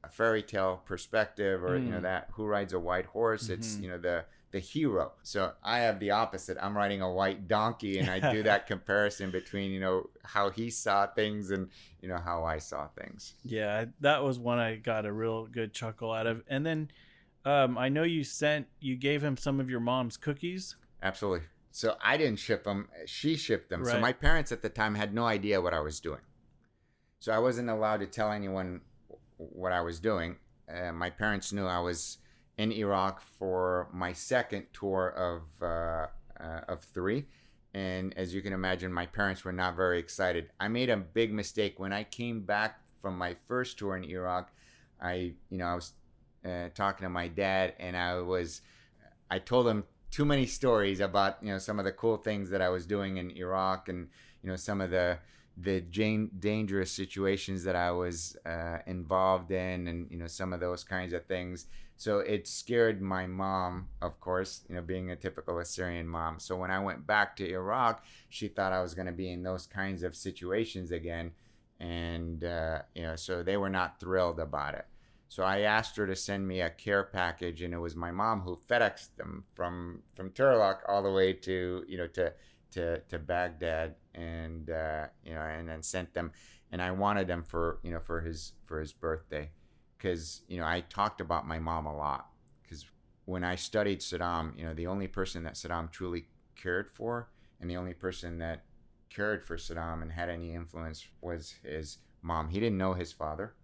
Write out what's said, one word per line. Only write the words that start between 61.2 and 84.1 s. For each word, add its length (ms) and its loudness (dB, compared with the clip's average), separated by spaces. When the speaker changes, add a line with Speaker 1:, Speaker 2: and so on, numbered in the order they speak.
Speaker 1:
things. 420 -4
So 220 2
it 280 0
scared 540 4
my 260 0
mom, 640 -2
of 200 -4
course, 480 -2
you 60 -6
know, 60 -4
being 300 -4
a 60 -4
typical 420 -4
Assyrian 480 -4
mom. 320 -4
So 160 -4
when 160 -2
I 80 2
went 260 -4
back 320 4
to 140 -4
Iraq, 540 0
she 180 -6
thought 240 0
I 100 2
was 120 -2
gonna 180 -4
be 200 -4
in 120 -6
those 240 -4
kinds 360 -4
of 120 -4
situations 760 -4
again. 420 -6
And, 640 -4
uh, 400 -2
you 80 -8
know, 140 -4
so 260 -4
they 140 2
were 120 0
not 300 0
thrilled 400 2
about 360 -2
it. 100 -10
So 140 -2
I 180 4
asked 360 2
her 100 2
to 80 0
send 320 -2
me 140 0
a 80 2
care 340 2
package, 580 -2
and 120 -4
it 60 -4
was 180 -6
my 140 -4
mom 300 0
who 140 -6
FedExed 600 0
them 260 -10
from, 480 -6
from 140 -8
Turlock 480 6
all 160 4
the 80 4
way 220 6
to, 520 -2
you 120 -10
know, 100 -4
to, 260 0
to, 300 -2
to 180 -8
Baghdad, 760 -2